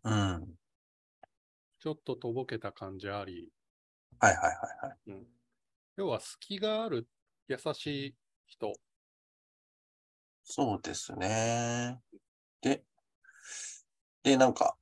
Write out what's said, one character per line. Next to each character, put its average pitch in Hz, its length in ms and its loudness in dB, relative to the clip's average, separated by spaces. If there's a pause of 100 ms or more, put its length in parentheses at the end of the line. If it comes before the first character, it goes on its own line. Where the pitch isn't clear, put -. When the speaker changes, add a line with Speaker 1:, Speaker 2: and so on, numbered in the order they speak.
Speaker 1:
う 110 60 -2
ん。 95 500 0 (1200)
Speaker 2:
ち - 80 -6
ょ 156 60 -2
っ 151 100 -10
と 127 120 -2
と 123 180 -4
ぼ 127 120 -2
け 113 140 -6
た 101 120 -6
感 95 260 -10
じ 98 120 -8
あ 101 140 -4
り。 87 240 -12 (720)
Speaker 1:
は 107 120 8
い - 40 4
は - 40 -6
い - 40 -2
は 82 60 4
い - 380 -8
は - 60 -10
い。 - 40 -20 (100)
Speaker 2:
う 104 60 -14
ん。 95 140 -18 (720)
要 196 100 -4
は 120 120 -2
隙 - 400 -12
が 214 240 -2
あ 226 60 -4
る 120 180 -2 (400)
優 131 100 -4 (160)
し 139 340 -6
い 135 80 -14 (300)
人。 104 280 -8 (1700)
Speaker 1:
そ 123 320 0
う - 60 -6
で - 120 -6
す - 220 -8
ね。 117 840 0 (600)
で、 - 220 0 (1400)
で、 139 120 8
な 127 120 10
ん 117 60 4
か - 280 2